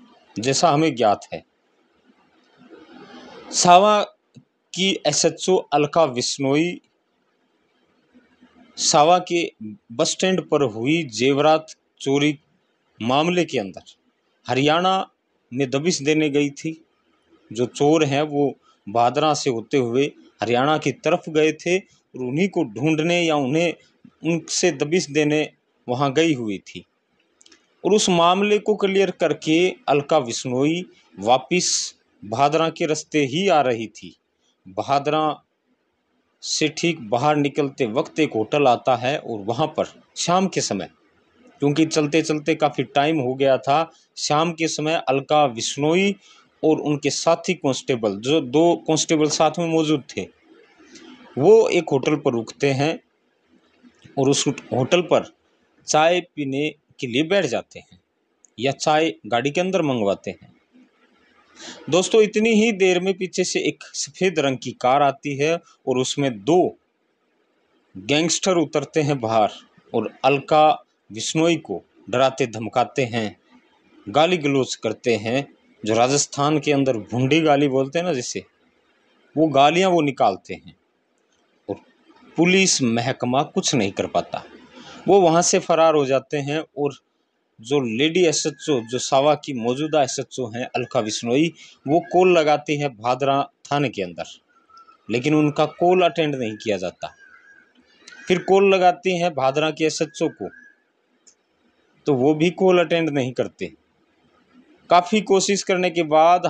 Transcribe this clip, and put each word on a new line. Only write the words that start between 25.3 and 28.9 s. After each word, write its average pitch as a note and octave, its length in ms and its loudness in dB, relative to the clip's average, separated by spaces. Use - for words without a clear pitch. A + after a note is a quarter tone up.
वहाँ C3 260 0
गई D#3+ 200 2
हुई G#2+ 260 -6
थी। - 240 -20
और F3+ 80 2
उस G#3+ 180 2
मामले F#3 500 2
को G#3+ 160 -2
क्लियर F#3+ 360 0